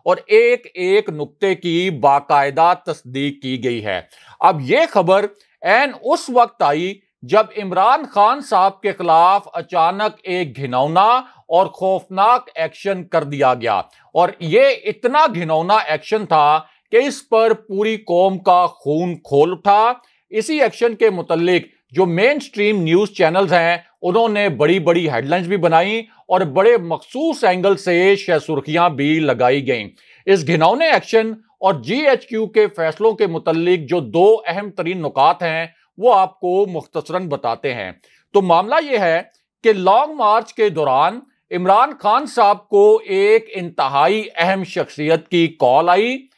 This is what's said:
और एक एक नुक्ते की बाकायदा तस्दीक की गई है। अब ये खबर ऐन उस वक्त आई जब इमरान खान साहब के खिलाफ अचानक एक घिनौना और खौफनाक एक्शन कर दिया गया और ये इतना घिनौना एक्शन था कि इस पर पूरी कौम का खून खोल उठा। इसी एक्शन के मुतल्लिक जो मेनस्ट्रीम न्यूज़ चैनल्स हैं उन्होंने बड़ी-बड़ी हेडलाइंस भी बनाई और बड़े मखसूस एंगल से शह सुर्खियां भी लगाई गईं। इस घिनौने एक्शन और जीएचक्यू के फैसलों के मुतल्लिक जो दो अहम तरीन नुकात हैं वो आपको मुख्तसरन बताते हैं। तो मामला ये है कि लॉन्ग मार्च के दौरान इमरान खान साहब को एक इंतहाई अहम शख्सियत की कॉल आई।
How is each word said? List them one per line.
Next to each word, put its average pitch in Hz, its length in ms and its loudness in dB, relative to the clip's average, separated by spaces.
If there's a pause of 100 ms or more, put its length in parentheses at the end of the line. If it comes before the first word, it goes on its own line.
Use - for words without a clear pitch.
और 180 140 0
एक 240 480 2
एक 190 440 -2
नुक्ते 160 440 -4
की 175 340 -2 (100)
बाकायदा 143 720 2 (140)
तस्दीक 139 560 -8
की 131 160 -6
गई 120 220 -4
है। 98 260 -8 (340)
अब 165 240 2
ये 262 240 0
खबर 196 400 0 (340)
ऐन 240 300 0
उस 302 400 -4
वक्त 240 300 0
आई 170 360 -2 (280)
जब 214 220 2 (100)
इमरान 208 480 0
खान 220 360 0
साहब 196 400 0
के 196 100 -2
खिलाफ 175 640 2
अचानक 180 640 -2 (100)
एक 180 280 -6
घिनौना 143 540 0 (420)
और 175 200 2
खौफनाक 190 760 -2 (120)
एक्शन 180 440 -6 (100)
कर 160 140 0
दिया 139 300 0
गया 110 280 -2 (300)
और 175 200 0 (100)
ये 233 260 2 (160)
इतना 262 420 0
घिनौना 175 520 -2 (100)
एक्शन 202 360 -4
था 151 320 2 (340)
कि 220 80 6
इस 277 220 -4
पर 226 320 2
पूरी 214 500 -4
कौम 185 360 0
का 180 260 4 (100)
खून 165 380 -4 (120)
खोल 151 260 2
उठा। 220 480 0 (320)
इसी 220 280 -4
एक्शन 233 340 0
के 226 160 2
मुतल्लिक 170 600 -2 (220)
जो 180 160 2
मेनस्ट्रीम 208 720 0
न्यूज़ 175 300 0
चैनल्स 175 400 0
हैं 170 320 0 (180)
उन्होंने 208 500 0
बड़ी-बड़ी 165 540 0
हेडलाइंस 147 400 -4
भी 196 120 -4
बनाई 185 460 0 (240)
और 185 220 0
बड़े 202 340 2
मखसूस 247 600 -6
एंगल 185 340 2
से 190 380 2
शह 185 240 -2
सुर्खियां 156 520 -2
भी 143 280 -2
लगाई 131 420 0
गईं। 117 260 -4 (380)
इस 185 180 2
घिनौने 180 480 2
एक्शन 220 420 0 (280)
और 185 200 0
जीएचक्यू 233 640 -2
के 214 200 2
फैसलों 202 460 -2
के 214 140 -2
मुतल्लिक 165 580 -2
जो 165 140 -2 (120)
दो 170 140 4 (220)
अहम 196 240 -8
तरीन 180 280 -8
नुकात 156 420 0
हैं 165 320 -6 (240)
वो 226 120 2
आपको 190 580 0
मुख्तसरन 165 600 -8
बताते 127 440 -6
हैं। 98 280 -10 (340)
तो 202 80 6
मामला 185 380 2
ये 285 180 -4
है 175 320 0 (340)
कि 226 80 4
लॉन्ग 214 440 2
मार्च 220 360 0
के 214 180 0
दौरान 156 500 0 (300)
इमरान 196 440 2
खान 240 340 -2
साहब 208 280 2 (140)
को 202 120 4 (180)
एक 208 460 0 (100)
इंतहाई 170 640 0 (160)
अहम 185 280 0
शख्सियत 160 600 -4
की 170 200 0 (100)
कॉल 139 340 2
आई। 226 280 0 (200)